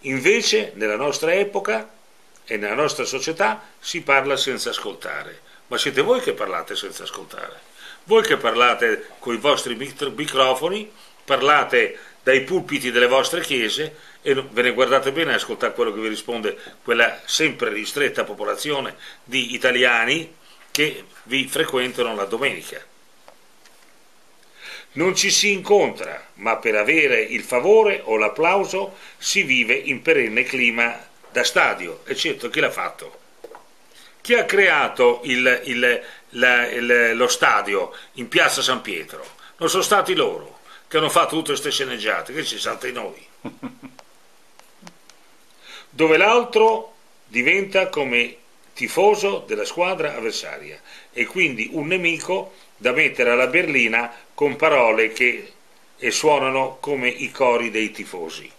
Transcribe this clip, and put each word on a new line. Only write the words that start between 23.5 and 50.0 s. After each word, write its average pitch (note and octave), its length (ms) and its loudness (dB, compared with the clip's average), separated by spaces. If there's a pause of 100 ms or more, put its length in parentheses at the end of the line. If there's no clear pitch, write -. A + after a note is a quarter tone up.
Non F3+ 220 0
ci G3 160 0
si G3+ 220 2
incontra, D#3 840 0
ma A2 220 -2
per A2 180 0
avere B2 480 4
il A2 220 -6
favore G3 600 4
o A2 120 0
l'applauso F#3 800 0 (220)
si - 260 -2
vive B2 300 2
in C3+ 280 -6
perenne B2 400 2
clima A#2+ 640 -2 (240)
da - 140 0
stadio. G2 600 0
E C3 120 -6
certo, C3 340 -4
chi D#3 80 -4
l'ha C#3 140 2
fatto? - 460 -10 (1000)
Chi A#3+ 140 0
ha A#3 100 2
creato C#3 800 4
il, B2+ 400 2
il, B2 380 0 (280)
la, B2 380 4
il, A#2+ 480 2
lo A#2+ 120 4
stadio G2+ 680 0 (200)
in A#2+ 140 -12
piazza D#3+ 320 2
San B2+ 220 -2
Pietro? D#2+ 420 -12 (320)
Non E3 140 -2
sono F3+ 120 2
stati F#3+ 320 2
loro G#2+ 440 -2 (300)
che - 100 -2
hanno D3+ 100 2
fatto D#3 280 2
tutte D#3 140 -4
queste C#3+ 200 -4
sceneggiate, A2+ 640 -4
che D#3 100 -6
ci A2 140 -8
salta A2+ 300 -6
in B2+ 60 -8
noi. G#2+ 320 -12 (140)
<laughs> - 480 -16 (2000)
Dove D#3 280 4
l'altro A3 800 4 (320)
diventa F#3 600 0
come A#2+ 480 -2 (360)
tifoso F#3+ 760 0
della G#2 180 -4
squadra E3 520 -2